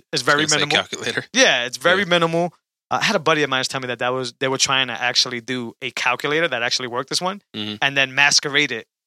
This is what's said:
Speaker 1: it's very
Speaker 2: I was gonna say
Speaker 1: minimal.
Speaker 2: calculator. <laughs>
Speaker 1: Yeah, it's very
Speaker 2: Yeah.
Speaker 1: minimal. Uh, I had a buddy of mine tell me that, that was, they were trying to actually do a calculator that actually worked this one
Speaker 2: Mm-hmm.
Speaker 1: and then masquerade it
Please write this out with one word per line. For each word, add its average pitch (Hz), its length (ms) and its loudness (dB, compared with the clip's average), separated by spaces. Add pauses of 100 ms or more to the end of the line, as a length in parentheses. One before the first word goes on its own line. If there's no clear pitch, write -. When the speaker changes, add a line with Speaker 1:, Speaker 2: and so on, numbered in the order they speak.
(140)
Speaker 1:
it's 135 80 -2
very 147 200 4
Speaker 2:
I - 40 0
was 156 80 0
gonna 147 80 2
say - 60 2
Speaker 1:
minimal. 101 200 2
Speaker 2:
calculator. - 420 -6
<laughs> - 40 -14
Speaker 1:
Yeah, 165 320 4
it's 127 120 -8
very 180 260 2
Speaker 2:
Yeah. - 20 -2
Speaker 1:
minimal. 170 480 2 (360)
Uh, 123 120 0
I - 40 0
had 208 120 0
a - 20 0
buddy 151 240 2
of 135 60 0
mine 131 160 0
tell 135 160 -6
me 127 60 -8
that, 120 120 -6
that 123 140 0
was, 127 260 -4
they 135 80 0
were 135 120 0
trying 131 280 2
to 117 60 -6
actually 123 480 0
do 120 400 -6
a 131 100 -6
calculator 147 560 0
that 123 160 -2
actually 123 240 -2
worked 120 220 -6
this - 120 -2
one 190 200 -6 (140)
Speaker 2:
Mm-hmm. 107 260 -6
Speaker 1:
and 139 160 0
then 131 180 0
masquerade 143 560 2
it 110 160 -8 (180)